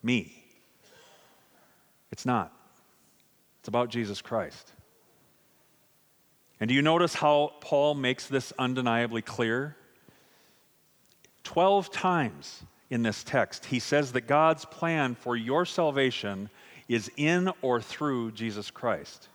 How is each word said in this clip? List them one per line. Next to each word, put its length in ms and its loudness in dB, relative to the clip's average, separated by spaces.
me. 360 -2
It's 160 -8
not. 280 0
It's 80 -12
about 200 0
Jesus 320 -4
Christ. 500 -6
And 80 -2
do 60 2
you 80 4
notice 320 4
how 480 4
Paul 320 2
makes 320 -2
this 320 -2
undeniably 640 0
clear? 520 -2
Twelve 480 2
times 760 -2
in 120 -2
this 220 -2
text, 400 0
he 140 -2
says 340 0
that 160 -4
God's 380 4
plan 480 -2
for 200 -4
your 300 0
salvation 880 0
is 300 0
in 340 2
or 180 2
through 520 -4
Jesus 380 -6
Christ. 640 -6